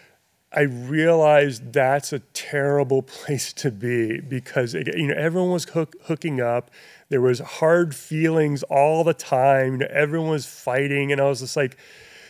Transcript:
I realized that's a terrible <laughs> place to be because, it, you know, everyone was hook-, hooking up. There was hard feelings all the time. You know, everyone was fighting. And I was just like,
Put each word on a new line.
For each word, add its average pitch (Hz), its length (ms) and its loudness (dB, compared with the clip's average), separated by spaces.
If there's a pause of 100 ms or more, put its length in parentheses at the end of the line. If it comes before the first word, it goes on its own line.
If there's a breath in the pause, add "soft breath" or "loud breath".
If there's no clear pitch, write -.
(520 loud breath)
I 147 100 0
realized 143 1080 2
that's 139 400 2
a 135 80 -6
terrible 139 840 0
<laughs> - 140 -20
place - 380 -6
to 139 180 -4
be 113 480 -2
because, 127 540 -4
it, - 220 -6
you 156 120 0
know, - 60 -2
everyone 175 360 -2
was 175 140 -2
hook-, - 400 -6
hooking 151 360 -4
up. 120 300 -2 (380 loud breath)
There 135 120 0
was 127 200 2
hard 165 540 2
feelings 156 680 0
all 156 380 4
the 160 120 2
time. 131 580 2
You 131 60 -4
know, 135 120 -2
everyone 151 400 0
was 147 160 -2
fighting. 139 640 -2
And 139 100 0
I 139 80 2
was 127 120 -2
just 127 160 -10
like, 135 200 -2 (540 loud breath)